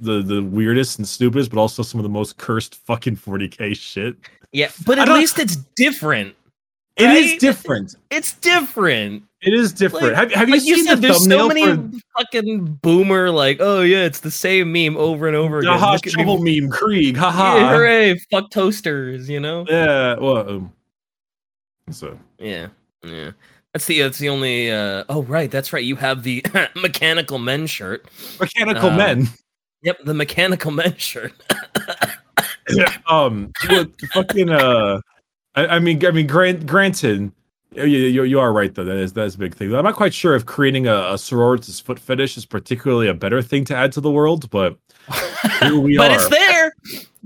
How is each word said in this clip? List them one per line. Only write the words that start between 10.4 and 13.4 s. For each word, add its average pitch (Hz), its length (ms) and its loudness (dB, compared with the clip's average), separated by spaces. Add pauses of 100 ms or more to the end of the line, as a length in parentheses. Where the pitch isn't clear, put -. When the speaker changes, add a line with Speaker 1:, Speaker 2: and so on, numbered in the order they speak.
Speaker 1:
you 269 60 6
Speaker 2:
like 269 100 2
you 320 120 4
Speaker 1:
seen 330 80 4
Speaker 2:
said, 320 120 4
Speaker 1:
the 233 40 -2
Speaker 2:
there's 214 160 6
so 170 40 4
Speaker 1:
thumbnail 190 280 6
Speaker 2:
many 311 160 2 (340)
Speaker 1:
for - 0 - (200)
Speaker 2:
fucking 220 460 -4 (160)
boomer, 185 500 4
like, 139 280 2